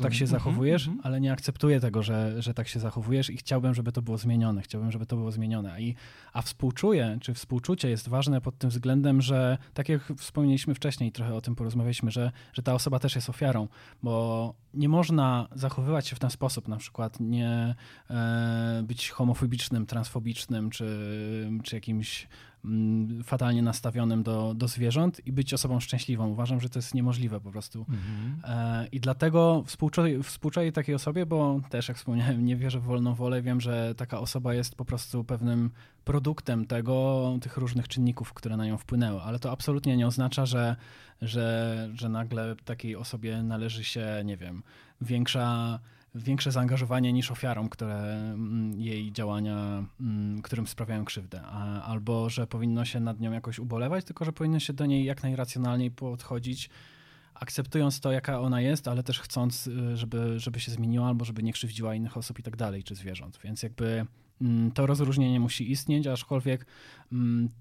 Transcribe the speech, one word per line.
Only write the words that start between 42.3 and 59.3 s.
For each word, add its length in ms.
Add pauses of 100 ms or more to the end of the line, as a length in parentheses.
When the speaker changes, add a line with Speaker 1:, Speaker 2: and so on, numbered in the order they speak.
Speaker 2:
takiej 300
osobie 480
należy 400
się, 420
nie 120
wiem, 260 (380)
większa, 800 (360)
większe 360
zaangażowanie 600
niż 180
ofiarom, 380
które, 260 (380)
mm, 480
jej 300
działania, 720 (160)
mm, 400
którym 260
sprawiają 380
krzywdę, 400
a, 380
albo 460
że 180
powinno 380
się 140
nad 200
nią 120
jakoś 280
ubolewać, 460
tylko 200
że 80
powinno 260
się 140
do 120
niej 200
jak 180
najracjonalniej 680
podchodzić, 800 (640)
akceptując 640
to, 120
jaka 300
ona 200
jest, 260
ale 160
też 160
chcąc, 480